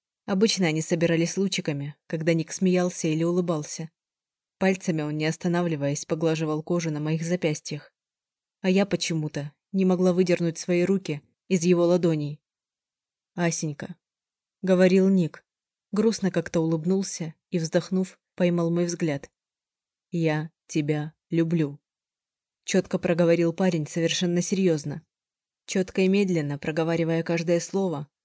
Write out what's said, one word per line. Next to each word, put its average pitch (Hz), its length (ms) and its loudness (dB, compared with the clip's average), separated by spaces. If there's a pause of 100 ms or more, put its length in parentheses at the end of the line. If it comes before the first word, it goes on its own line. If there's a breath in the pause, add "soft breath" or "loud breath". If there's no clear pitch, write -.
(280)
Обычно 190 400 2
они 156 140 0
собирались 165 560 0
лучиками, 151 580 -4 (100)
когда 160 280 -2
Ник 160 180 -2
смеялся 180 560 0
или 156 160 0
улыбался. 170 680 -2 (680)
Пальцами 185 440 0
он, 151 160 -4
не 156 80 -2
останавливаясь, 160 800 -2
поглаживал 160 580 0
кожу 165 280 -2
на 147 80 -4
моих 156 240 -2
запястьях. 160 720 -4 (640)
А 190 100 0
я 196 160 4
почему-то 151 680 -4 (180)
не 190 140 2
могла 185 260 4
выдернуть 170 460 0
свои 175 260 0
руки 185 380 -2 (260)
из 180 160 0
его 175 220 4
ладоней. 160 560 0 (920)
«Асенька», 170 600 -4 (680)
говорил 185 460 6
Ник, 185 380 2 (480)
грустно 202 360 2
как-то 170 300 -2
улыбнулся 165 760 -2 (160)
и, 180 80 -4
вздохнув, 175 600 -2 (160)
поймал 175 340 0
мой 175 160 0
взгляд. 165 460 -4 (800)
«Я 160 400 0 (140)
тебя 151 480 -4 (160)
люблю», 165 500 0 (840)
четко 185 340 0
проговорил 170 540 2
парень 170 340 0
совершенно 175 540 0
серьезно. 165 600 0 (640)
Четко 190 340 -2
и 185 80 4
медленно 175 480 0
проговаривая 165 640 0
каждое 170 380 0
слово, 170 480 -4 (160)